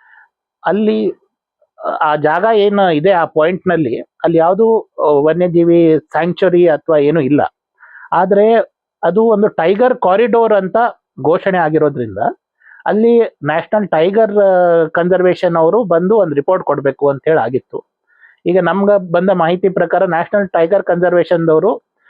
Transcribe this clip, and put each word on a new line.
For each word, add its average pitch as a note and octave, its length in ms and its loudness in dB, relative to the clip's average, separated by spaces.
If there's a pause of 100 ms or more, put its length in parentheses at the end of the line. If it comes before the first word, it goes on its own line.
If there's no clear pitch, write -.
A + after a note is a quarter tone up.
(680)
ಅಲ್ಲಿ G#3+ 460 -2 (880)
ಆ D3+ 160 0
ಜಾಗ D#3 360 -2
ಏನು G3+ 380 2
ಇದೆ D#3 200 0
ಆ E3+ 140 2
ಪಾಯಿಂಟ್‌ನಲ್ಲಿ D#3+ 760 -2
ಅಲ್ಲಿ - 380 -2
ಯಾವುದು, G3+ 420 2
ಆ, - 240 -8
ವನ್ಯಜೀವಿ E3 960 2 (140)
ಸ್ಯಾಂಕ್ಚುರಿ F3 540 0
ಅಥವಾ D#3 300 0
ಏನೂ D3+ 240 2
ಇಲ್ಲ. C3+ 340 -2 (580)
ಆದ್ರೆ G3+ 420 2 (480)
ಅದು F#3 220 0
ಒಂದು G#3+ 240 2
ಟೈಗರ್ G#3 500 0
ಕಾರಿಡಾರ್ A3 540 0
ಅಂತ F#3+ 240 -2 (460)
ಘೋಷಣೆ F3 360 0
ಆಗಿರೋದ್ರಿಂದ D3 600 -2 (680)
ಅಲ್ಲಿ A#3 340 2
ನ್ಯಾಷನಲ್ F#3+ 680 -4
ಟೈಗರ್, G3+ 500 0
ಆ, F3+ 500 2
ಕನ್ಸರ್ವೇಷನ್ F3+ 680 0
ಅವರು E3+ 280 2
ಬಂದು F3+ 320 0
ಒಂದು F3 180 0
ರಿಪೋರ್ಟ್ F3 300 -2
ಕೊಡ್ಬೇಕು C#3 440 -2
ಅಂತ C#3 200 -4
ಹೇಳಿ D#3 120 2
ಆಗಿತ್ತು. - 520 -8 (540)
ಈಗ F3+ 160 0
ನಮ್ಗೆ F#3+ 500 0
ಬಂದ F3 180 0
ಮಾಹಿತಿ F3+ 380 0
ಪ್ರಕಾರ F3+ 360 0
ನ್ಯಾಷನಲ್ F3+ 440 -2
ಟೈಗರ್ E3+ 340 0
ಕನ್ಸರ್ವೇಷನ್‌ದವರು E3+ 1000 0 (280)